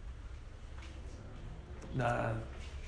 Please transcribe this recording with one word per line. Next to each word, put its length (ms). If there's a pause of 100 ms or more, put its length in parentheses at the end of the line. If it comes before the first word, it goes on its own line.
(2000)
La 380 (540)